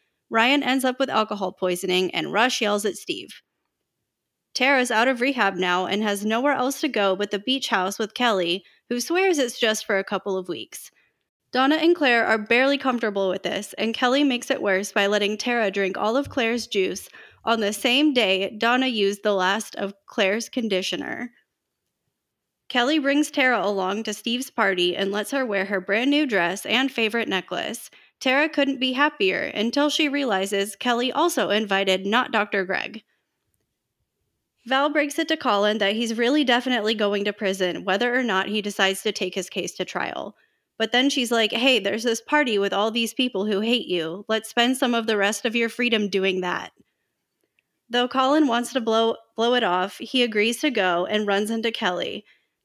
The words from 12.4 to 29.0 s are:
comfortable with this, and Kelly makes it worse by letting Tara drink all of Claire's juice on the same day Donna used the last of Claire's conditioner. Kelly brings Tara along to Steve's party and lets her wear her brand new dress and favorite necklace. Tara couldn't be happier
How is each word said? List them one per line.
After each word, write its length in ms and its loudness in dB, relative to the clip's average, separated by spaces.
comfortable 500 -2
with 140 -2
this, 300 -6
and 200 -4
Kelly 300 2
makes 300 0
it 100 -2
worse 300 0
by 160 2
letting 280 0
Tara 360 0
drink 260 -2
all 180 0
of 120 -2
Claire's 400 -2
juice 400 -2
on 140 2
the 140 0
same 420 2
day 420 2
Donna 300 2
used 380 0
the 100 4
last 400 0
of 200 -6
Claire's 420 0
conditioner. 840 -4
Kelly 320 2
brings 320 0
Tara 340 2
along 380 -2
to 100 -6
Steve's 340 -6
party 480 0
and 140 0
lets 220 -4
her 120 0
wear 200 -2
her 160 -2
brand 280 0
new 160 4
dress 400 0
and 240 0
favorite 380 -2
necklace. 640 -6
Tara 280 2
couldn't 300 0
be 140 -2
happier 500 0